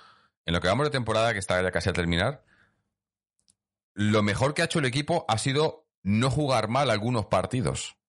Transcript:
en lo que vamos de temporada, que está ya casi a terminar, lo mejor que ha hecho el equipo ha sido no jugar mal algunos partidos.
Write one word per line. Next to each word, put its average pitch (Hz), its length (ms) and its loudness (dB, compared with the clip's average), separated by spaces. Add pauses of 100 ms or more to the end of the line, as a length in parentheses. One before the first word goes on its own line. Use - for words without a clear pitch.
(460)
en 85 80 -2
lo 87 60 0
que 90 80 -2
vamos 123 180 2
de 147 40 -4
temporada, 113 420 0
que 104 60 -4
está 92 240 0
ya 92 80 0
casi 90 200 -2
a - 20 2
terminar, 87 520 -2 (1500)
lo 107 280 2
mejor 110 300 0
que 170 100 -2
ha - 20 2
hecho 165 140 0
el 143 80 2
equipo 143 420 -2
ha 110 100 0
sido 143 480 -2 (160)
no 110 280 2
jugar 127 380 0
mal 131 220 2
algunos 110 360 0
partidos. 92 720 -2 (100)